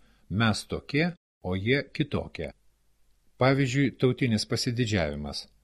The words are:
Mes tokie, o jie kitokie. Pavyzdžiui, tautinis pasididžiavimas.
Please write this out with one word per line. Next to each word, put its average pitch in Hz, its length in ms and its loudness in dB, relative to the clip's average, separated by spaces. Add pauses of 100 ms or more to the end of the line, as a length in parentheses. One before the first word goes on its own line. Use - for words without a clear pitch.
(300)
Mes 107 340 2
tokie, - 460 -2 (320)
o 92 140 -2
jie 123 260 0 (100)
kitokie. 78 580 -6 (920)
Pavyzdžiui, 135 500 2 (100)
tautinis 127 460 2
pasididžiavimas. 101 1040 -2 (160)